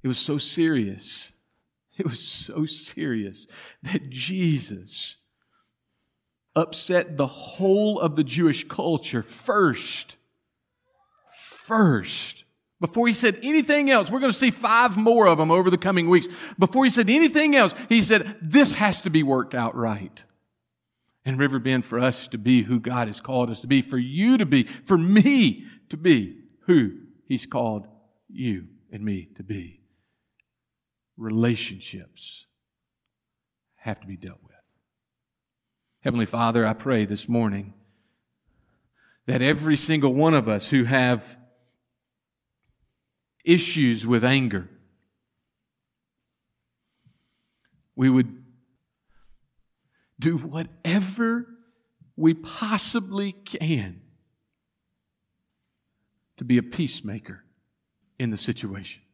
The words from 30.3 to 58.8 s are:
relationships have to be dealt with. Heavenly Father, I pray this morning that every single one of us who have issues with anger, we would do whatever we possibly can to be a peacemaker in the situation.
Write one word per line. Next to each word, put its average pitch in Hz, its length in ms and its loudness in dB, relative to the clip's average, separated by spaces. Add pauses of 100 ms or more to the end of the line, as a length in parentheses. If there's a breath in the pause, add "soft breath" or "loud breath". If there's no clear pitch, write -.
relationships 110 1300 -6 (1300)
have - 240 -10
to - 60 -20
be 98 120 -14
dealt 90 240 -18
with. - 100 -20 (1500)
Heavenly 120 260 -2
Father, 117 400 0
I 110 80 0
pray 110 320 -2
this 101 200 -8
morning 101 460 -2 (1500)
that 123 160 -2
every 147 360 2
single 143 360 2
one 156 220 4
of 117 140 2
us 104 200 -4
who 131 160 2
have 123 540 0 (2000)
issues 143 600 2
with 117 180 2
anger, 123 440 0 (3250)
we 131 160 2
would 127 320 2 (1800)
do 160 200 -2
whatever 190 1080 -4 (680)
we 160 160 4
possibly 202 1000 -6
can 117 680 -6 (2250)
to - 80 -12
be 123 120 2
a 120 60 4
peacemaker 110 840 -8 (760)
in 123 120 -4
the 104 80 -6
situation. 98 640 -10 (120)